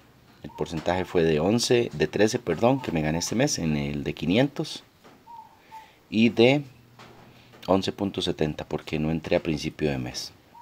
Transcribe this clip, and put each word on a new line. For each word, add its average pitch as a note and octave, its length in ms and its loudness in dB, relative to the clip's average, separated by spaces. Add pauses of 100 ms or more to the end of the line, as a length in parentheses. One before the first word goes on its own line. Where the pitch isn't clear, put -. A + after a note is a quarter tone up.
(440)
el D2+ 120 -14
porcentaje E2+ 500 -4
fue E2+ 180 2
de D#2+ 160 4
once, A#2 520 2
de D2+ 140 0
trece, G#2+ 320 2
perdón, A2+ 420 2
que - 120 -6
me E2 100 0
gané D#2 160 0
este - 160 -4
mes C#3 240 0
en D#2 200 0
el C#2+ 260 -4
de D2+ 100 -4
quinientos C3 680 0 (1300)
y A2+ 180 4
de C3+ 340 6 (1000)
once F#2+ 260 2
punto G2 300 -4
setenta D2+ 440 -4
porque D#2 340 -6
no D#2 100 -2
entré E2 280 0
a D#2 40 2
principio D2+ 480 -2
de C#2 80 -2
mes. B1 360 -10 (280)